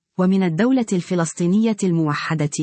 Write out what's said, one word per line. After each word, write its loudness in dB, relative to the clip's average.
ومن 4
الدولة 0
الفلسطينية 0
الموحدة، 0